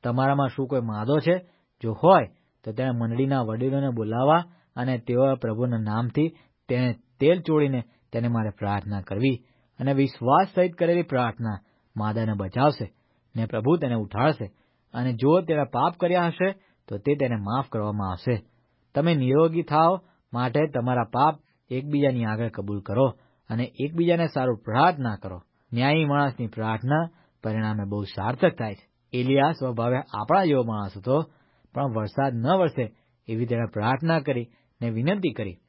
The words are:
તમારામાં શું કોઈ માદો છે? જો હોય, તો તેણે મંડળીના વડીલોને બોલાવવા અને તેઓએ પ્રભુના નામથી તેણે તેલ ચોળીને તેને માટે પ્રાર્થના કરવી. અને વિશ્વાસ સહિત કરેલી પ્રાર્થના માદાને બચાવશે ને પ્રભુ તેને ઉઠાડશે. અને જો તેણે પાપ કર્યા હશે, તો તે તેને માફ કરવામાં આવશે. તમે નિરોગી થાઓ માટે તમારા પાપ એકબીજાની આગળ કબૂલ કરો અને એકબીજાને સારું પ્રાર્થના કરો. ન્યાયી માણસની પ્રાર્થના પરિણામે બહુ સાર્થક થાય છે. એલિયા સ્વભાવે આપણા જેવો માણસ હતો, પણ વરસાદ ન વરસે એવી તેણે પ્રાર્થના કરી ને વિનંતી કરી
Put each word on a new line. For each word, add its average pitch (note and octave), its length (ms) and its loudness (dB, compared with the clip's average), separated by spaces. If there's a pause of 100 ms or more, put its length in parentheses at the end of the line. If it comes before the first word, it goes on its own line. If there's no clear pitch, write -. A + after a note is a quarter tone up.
તમારામાં C3+ 460 0
શું C3+ 180 -4
કોઈ C3 140 0
માદો A2+ 380 -2
છે? F3+ 280 0 (360)
જો A2+ 100 -2
હોય, D#3+ 340 4 (380)
તો A2 80 -10
તેણે B2+ 180 -2
મંડળીના B2 520 0
વડીલોને C3 480 -2
બોલાવવા B2 540 2 (320)
અને B2+ 220 -2
તેઓએ B2+ 360 2
પ્રભુના A#2+ 440 -2
નામથી A2+ 500 0 (400)
તેણે B2+ 240 0 (280)
તેલ D#3+ 200 4
ચોળીને C#3+ 440 2 (280)
તેને A#2 160 -2
માટે A2 300 0
પ્રાર્થના G2+ 420 -4
કરવી. A#2+ 440 -2 (340)
અને C3+ 140 0
વિશ્વાસ C3+ 600 2
સહિત F3+ 200 2
કરેલી E3+ 280 2
પ્રાર્થના A#2+ 560 -2 (380)
માદાને G#2+ 400 -2
બચાવશે A2 580 -2 (420)
ને A2+ 100 -2
પ્રભુ A#2+ 300 0
તેને C3+ 180 -2
ઉઠાડશે. A2 580 -2 (420)
અને B2 180 -2
જો C#3 280 4
તેણે D#3+ 240 0
પાપ D3+ 320 0
કર્યા F3 300 2
હશે, F3+ 260 -2 (360)
તો G2+ 100 -8
તે C#3 160 0
તેને B2+ 220 0
માફ A2 320 -4
કરવામાં G#2 420 -4
આવશે. G#2 340 -2 (500)
તમે D#3+ 200 2
નિરોગી D#3 480 2
થાઓ E3 380 2 (320)
માટે B2 340 0
તમારા B2 380 0
પાપ D3+ 360 2 (300)
એકબીજાની C3+ 540 0
આગળ A2 240 -2
કબૂલ G2+ 320 -6
કરો A#2 380 0 (300)
અને A#2 320 -4
એકબીજાને E3 460 0
સારું B2+ 320 -2
પ્રાર્થના C3 580 0
કરો. F#2 260 -12 (300)
ન્યાયી C#3 320 2
માણસની C#3+ 420 0
પ્રાર્થના A2+ 600 -2 (360)
પરિણામે G#2+ 400 -2
બહુ G2+ 200 -4
સાર્થક B2+ 540 0
થાય A2 160 -6
છે. - 160 -20 (220)
એલિયા C#3 400 2
સ્વભાવે B2 440 -2
આપણા C#3 480 0
જેવો C#3 180 4
માણસ G#2+ 340 -4
હતો, C3+ 340 0 (440)
પણ A#2 200 -2
વરસાદ A#2+ 400 -2
ન A#2 120 -2
વરસે D3+ 480 0 (340)
એવી A2+ 180 -2
તેણે A#2 260 0
પ્રાર્થના C3+ 480 0
કરી B2+ 320 -4 (280)
ને A#2 100 -2
વિનંતી D#3 400 0
કરી G2 380 -8